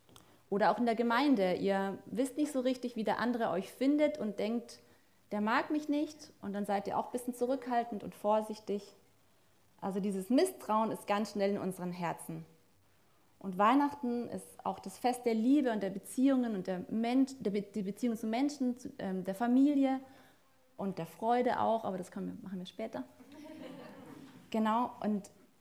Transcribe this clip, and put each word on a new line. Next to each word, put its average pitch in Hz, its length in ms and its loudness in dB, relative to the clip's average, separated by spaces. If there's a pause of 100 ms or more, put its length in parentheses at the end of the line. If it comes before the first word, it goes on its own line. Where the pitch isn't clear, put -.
(500)
Oder 202 200 4
auch - 80 2
in 240 80 2
der 226 80 2
Gemeinde. 233 600 4
Ihr 196 520 0
wisst 262 300 -4
nicht 294 160 0
so 262 80 -2
richtig, 254 360 -2
wie 220 80 -2
der 208 140 0
andere 233 320 0
euch 196 200 -2
findet 294 480 2
und 214 200 -4
denkt, 226 420 -4 (520)
der 208 80 0
mag 240 300 0
mich 302 180 -2
nicht. 294 520 -4
Und 202 120 -8
dann 202 140 -4
seid 202 200 0
ihr - 120 -2
auch 220 80 -2
ein - 60 -14
bisschen 247 220 -6
zurückhaltend 240 680 -2
und 185 100 -10
vorsichtig. 208 800 -2 (840)
Also 196 200 -4
dieses 190 300 -2
Misstrauen 233 640 2
ist - 140 -8
ganz 208 260 0
schnell 202 200 2
in 202 60 -2
unseren 180 340 -4
Herzen. 165 520 -6 (960)
Und 185 200 -6
Weihnachten 240 680 4
ist 185 180 -8 (180)
auch 190 140 -4
das - 200 -14
Fest 240 280 0
der 226 80 4
Liebe 254 380 4
und 214 100 -2
der 190 80 0
Beziehungen 247 640 2
und 185 140 -4
der 180 220 -2
Mensch-, 240 500 2
der 202 100 0
Be-, 202 120 0
die 214 200 -6
Beziehung 214 340 -2
zu 220 120 -4
Menschen, 254 500 0
zu, - 200 -12
ähm, 190 260 -4
der 190 100 -4
Familie 269 640 4 (800)
und - 220 -4
der 165 80 -6
Freude 240 520 0
auch, 220 260 2
aber 190 140 -4
das 185 140 -10
können 185 160 -6
wir, 185 160 -12
machen 185 160 -8
wir 180 60 -10
später. - 360 -8 (1500)
Genau, 220 500 2
und 208 280 -2 (320)